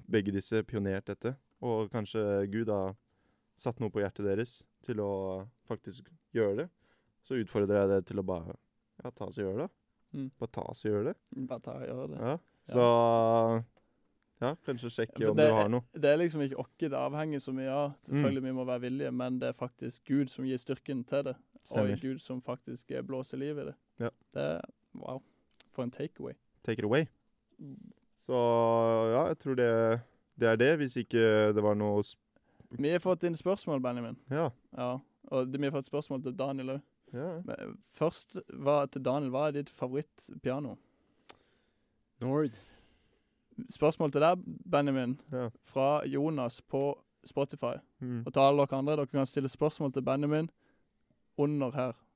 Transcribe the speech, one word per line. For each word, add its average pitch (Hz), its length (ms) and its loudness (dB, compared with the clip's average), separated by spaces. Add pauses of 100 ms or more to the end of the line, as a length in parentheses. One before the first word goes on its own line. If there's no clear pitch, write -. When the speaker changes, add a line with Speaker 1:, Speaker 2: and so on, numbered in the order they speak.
Speaker 1:
begge 101 260 2
disse, 98 320 0
pionert 98 420 -4
dette, 113 300 -6 (260)
og 110 280 -2
kanskje 104 600 0
Gud 110 180 -2
har 95 240 -2 (640)
satt - 200 -6
noe 110 100 -2
på 104 120 -2
hjertet 101 240 -4
deres 101 360 -2 (220)
til 113 160 -6
å 101 120 -2 (580)
faktisk - 400 -12 (240)
gjøre 104 240 2
det, 165 120 -4 (540)
så 131 160 -4
utfordrer 101 400 2
jeg 98 80 6
dere 98 160 4
til - 160 -6
å 95 60 -2
bare, 90 320 -6 (420)
ja, 127 160 -10
ta 101 140 -8
oss - 100 -14
og 101 60 0
gjøre 98 180 -2
det. 185 60 -6 (440)
Speaker 2:
Mm. 139 120 -6 (120)
Speaker 1:
Bare - 140 -8
ta - 160 -8
oss - 160 -12
og 107 80 0
gjøre 104 140 2
det. - 100 -4 (320)
Speaker 2:
Bare 120 160 -10
ta - 160 -12
og 131 80 -10
gjøre 127 240 -8
det. 139 80 -10
Speaker 1:
Ja. 120 140 -2
Speaker 2:
Ja. - 400 -12
Speaker 1:
Så, 117 920 6 (800)
ja, 123 60 2 (180)
kanskje 120 240 -4
sjekke 113 300 -4
Speaker 2:
Ja, 110 80 4
for - 20 6
Speaker 1:
om 107 80 4
Speaker 2:
det 151 80 10
Speaker 1:
du 113 80 8
har 107 140 6
Speaker 2:
er, - 20 2
Speaker 1:
noe. 120 140 0 (100)
Speaker 2:
det 147 160 4
er 151 80 6
liksom 160 240 0
ikke 135 160 -4
oss - 220 -8
det 160 100 0
er 135 80 -2
avhengig 147 460 -2
så 139 100 -6
mye 131 160 -4
av. 143 220 -2 (100)
Selvfølgelig, 139 400 0
Speaker 1:
Mm. 135 60 -4
Speaker 2:
vi - 80 -4
må 127 100 -4
være 123 140 -4
villige, 131 320 -4
men 127 260 -4
det 127 100 -4
er 123 40 -4
faktisk - 520 -10
Gud 135 240 0
som - 160 -10
gir 131 120 -2
styrken 135 500 -6
til 139 160 -2
det, 127 140 -6
og - 320 -20
Speaker 1:
Stemmer. 104 320 0
Speaker 2:
Gud 131 180 -6
som 127 220 -10
faktisk, 127 500 -10
eh, 131 100 -4
blåser 131 380 -8
liv 147 180 -6
i 139 80 -8
det. 139 100 -10 (240)
Speaker 1:
Ja. 117 100 -2 (240)
Speaker 2:
Det - 80 -4
er, 76 200 -2 (340)
wow, - 260 -10 (500)
for 131 120 -6
en 123 80 -4
takeaway. - 420 -10 (300)
Speaker 1:
Take 113 160 -2
it - 60 -4
away. 131 220 4 (1120)
Så, - 180 -2 (720)
ja, 135 160 4
jeg 160 120 -2
tror 135 160 -2
det, 123 140 4 (680)
det 117 100 4
er 113 80 6
det, 123 220 6
hvis 143 180 -2
ikke 107 580 6
det 104 100 4
var 104 120 6
noe 104 260 2
sp- - 180 -6 (520)
Speaker 2:
Vi 135 180 0
har 170 100 2
fått 175 240 0
inn 170 120 0
spørsmål, 170 460 -2
Benjamin. 123 340 -4 (140)
Speaker 1:
Ja. 147 200 0 (280)
Speaker 2:
Ja, 123 140 -2 (400)
og 131 200 0
det, 139 80 -4
vi 143 80 0
har 135 80 -2
fått 139 160 -6
spørsmål 143 320 -4
til 127 140 -4
Daniel 135 320 -4
også. 139 140 -6 (300)
Speaker 1:
Ja. 135 140 -6 (180)
Speaker 2:
Men, - 300 -10 (160)
først, - 460 -4 (120)
hva, 143 300 0 (100)
til 135 140 -8
Daniel, 131 280 -2
hva 139 160 0
er 143 120 -4
ditt 143 100 -8
favorittpiano? 131 1080 -8 (1400)
Speaker 3:
Nord. 135 340 -2 (1120)
Speaker 2:
Spørsmål 156 420 0
til 147 120 2
deg, 180 220 2 (260)
Benjamin, 135 480 0 (120)
Speaker 1:
Ja. 123 180 -4 (140)
Speaker 2:
fra 143 420 0
Jonas 139 560 -2
på 139 360 -4 (280)
Spotify. 139 500 -4 (260)
Speaker 1:
Mm. 123 240 -6
Speaker 2:
Og 127 80 -8
til 143 80 2
alle 139 240 6
dere 135 140 -2
andre, 143 160 0
dere 143 120 -2
kan 139 180 0
stille 135 240 -2
spørsmål 151 440 -2
til 135 80 -2
Benjamin 147 480 0 (880)
under 143 340 0
her, 127 220 -2 (220)